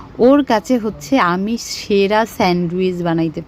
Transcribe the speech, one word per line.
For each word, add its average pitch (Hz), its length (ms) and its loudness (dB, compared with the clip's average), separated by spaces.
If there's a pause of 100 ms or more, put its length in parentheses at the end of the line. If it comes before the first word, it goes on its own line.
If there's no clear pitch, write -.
(180)
ওর 269 260 6
কাছে 254 340 0
হচ্ছে 226 420 -2
আমি 196 380 0
সেরা 208 680 0
স্যান্ডউইচ 180 760 -2
বানাইতে 165 460 -2